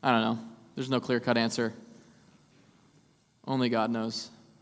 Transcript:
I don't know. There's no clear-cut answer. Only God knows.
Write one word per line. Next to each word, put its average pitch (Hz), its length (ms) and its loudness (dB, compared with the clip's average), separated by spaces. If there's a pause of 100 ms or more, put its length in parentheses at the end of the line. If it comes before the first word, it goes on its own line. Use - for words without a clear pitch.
I 135 80 4
don't 113 100 6
know. 113 180 0 (360)
There's 131 140 -6
no 131 100 2
clear-cut 120 380 2
answer. 113 360 0 (1700)
Only 131 220 2
God 113 200 2
knows. 113 400 -4 (320)